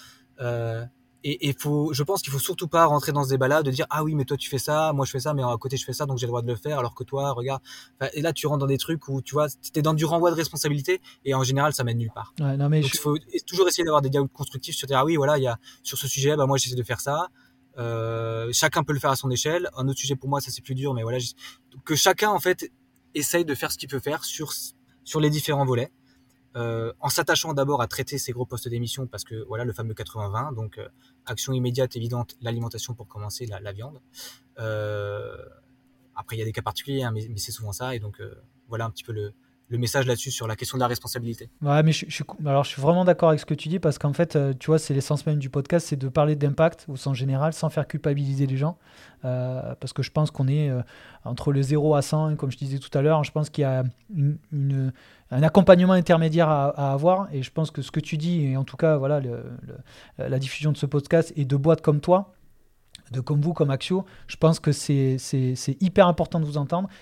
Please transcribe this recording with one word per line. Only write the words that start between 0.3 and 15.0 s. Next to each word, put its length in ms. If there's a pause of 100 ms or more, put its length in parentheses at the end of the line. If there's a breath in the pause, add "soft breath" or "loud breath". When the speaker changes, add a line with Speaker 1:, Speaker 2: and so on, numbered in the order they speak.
Speaker 1:
Euh... 440 (400)
Et, 220
et 100
faut, 360
je 100
pense 180
qu'il 120
faut 60
surtout 280
pas 180
rentrer 280
dans 100
ce 60
débat-là, 340
de 80
dire : « 180
Ah 140
oui, 100
mais 120
toi 100
tu 140
fais 80
ça, 340
moi 140
je 60
fais 100
ça, 120
mais 80
à 160
côté 200
je 80
fais 80
ça, 120
donc 120
j'ai 80
le 60
droit 100
de 60
le 100
faire, 220
alors 160
que 100
toi, 260
regarde. » 300 (400 loud breath)
Enfin, 120
et 80
là, 120
tu 120
rentres 140
dans 80
des 100
trucs 300
où, 140
tu 120
vois, 140 (240)
t'es 100
dans 120
du 100
renvoi 280
de 40
responsabilité, 640 (240 loud breath)
et 100
en 100
général, 300
ça 120
mène 120
nulle 160
part. 280
Speaker 2:
Ouais, 160
non, 100
mais 140
Speaker 1:
Donc, 100
Speaker 2:
je 60
Speaker 1:
il 20
faut 160 (320)
toujours 220
essayer 160
d'avoir 160
des 80
dialogues 240
constructifs 420
sur 100
dire : « 140
Ah 60